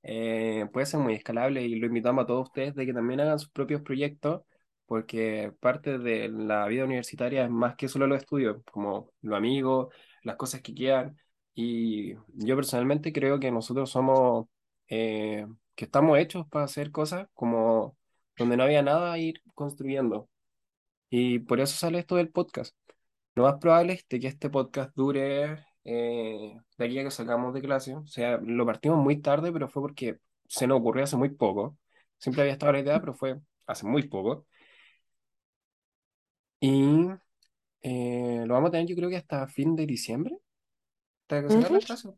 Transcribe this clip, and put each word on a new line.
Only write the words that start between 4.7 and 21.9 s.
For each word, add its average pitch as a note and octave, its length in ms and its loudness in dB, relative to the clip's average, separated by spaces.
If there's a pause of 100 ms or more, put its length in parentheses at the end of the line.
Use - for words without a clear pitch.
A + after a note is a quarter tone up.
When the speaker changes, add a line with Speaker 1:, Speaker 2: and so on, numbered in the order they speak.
Speaker 1:
porque A2 760 -4
parte C3+ 400 0
de A2 300 -2
la G#2+ 380 0
vida B2+ 180 0
universitaria B2+ 600 -2
es A#2+ 40 -4
más A#2+ 260 0
que C3+ 120 -6
solo C3+ 200 0
los C#3 120 2
estudios, B2+ 380 -2 (140)
como G2+ 400 -6 (100)
los G#2+ 160 -2
amigos, C3 560 0 (300)
las A#2 140 -8
cosas B2+ 240 -8
que A#2 120 -16
quedan. C3 440 0 (360)
Y A2+ 600 -2 (200)
yo A#2 220 0
personalmente C#3 580 0
creo C#3 260 2
que C3+ 120 -2
nosotros B2 380 -2
somos, B2+ 580 4 (420)
eh, G#2+ 560 -2 (300)
que A2+ 100 -8
estamos D3 340 6
hechos E3 300 -2
para D3 160 -2
hacer D3 260 -8
cosas D#3 420 -4
como A2+ 640 2 (400)
donde A#2+ 200 2
no B2+ 60 4
había D3 200 6
nada, E3 340 2
ir D#3+ 240 -4 (140)
construyendo. C3+ 760 -4 (800)
Y B2 300 2
por A#2+ 220 0
eso C#3 160 -2
sale F3 220 -2